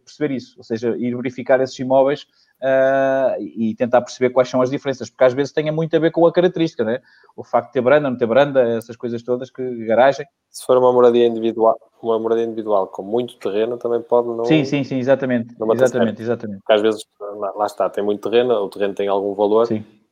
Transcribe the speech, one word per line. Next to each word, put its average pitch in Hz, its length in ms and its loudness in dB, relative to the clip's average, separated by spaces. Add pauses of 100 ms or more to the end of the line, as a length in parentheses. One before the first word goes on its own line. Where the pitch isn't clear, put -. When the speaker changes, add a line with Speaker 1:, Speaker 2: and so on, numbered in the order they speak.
Speaker 1:
perceber 147 300 -6
isso, 120 240 -10
ou - 60 -20
seja, 113 340 -4
ir 120 160 -4
verificar 127 460 -2
esses 131 180 -4
imóveis, 135 480 0 (360)
ah, 135 760 0
e, 107 340 -4
e 110 40 -6
tentar 123 260 0
perceber 127 280 -2
quais 127 180 2
são 127 140 0
as 127 80 0
diferenças, 135 400 -6
porque - 160 2
às 127 80 4
vezes 139 180 -4
tem 156 180 -4
muito 156 280 -4
a - 20 -2
ver 160 120 2
com 170 140 4
a 165 60 4
característica, 165 540 0
né? 113 160 -2 (340)
O 120 80 -14
facto 117 240 -2
de - 60 -14
ter 143 80 0
varanda, 139 280 4
não 123 80 -6
ter 123 80 -2
varanda, 135 360 2 (160)
essas 113 180 -12
coisas 117 260 -8
todas, 127 280 -6
que 123 360 -10
garagem. 135 400 2 (240)
Speaker 2:
Se - 160 -18
for 131 120 4
uma 127 160 6
moradia 120 340 6
individual, 113 500 0 (240)
uma 113 160 0
moradia 113 280 0
individual 107 420 -2
com - 160 -12
muito 120 340 -4
terreno, 110 400 -4
também 120 240 -4
pode 120 280 0
não 117 160 -6
Speaker 1:
Sim, 147 180 2
sim, 139 220 -4
sim, 135 120 -6
exatamente. 127 640 -2
Speaker 2:
não 110 80 -6
bater 117 160 2
Speaker 1:
Exatamente, 117 340 0
Speaker 2:
certo. 107 40 -12
Speaker 1:
exatamente. 110 380 -6
Speaker 2:
Porque - 140 0
às 104 80 4
vezes, 107 240 -2 (140)
lá, 104 320 -8
lá 104 140 -4
está, 95 240 -2
tem 101 120 -6
muito 104 280 -4
terreno, 120 240 2
o 113 160 -2
terreno 98 240 -4
tem 101 160 -4
algum 101 240 -2
valor 104 340 2
Speaker 1:
Sim. 110 160 -4 (280)